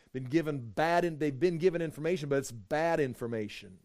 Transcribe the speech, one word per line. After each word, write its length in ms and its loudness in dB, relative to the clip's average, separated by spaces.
been 100 -6
given 480 -2
bad 340 4
in-, 140 -4
they've 200 0
been 200 2
given 200 4
information, 480 -2
but 120 2
it's 120 -4
bad 480 0
information. 840 -4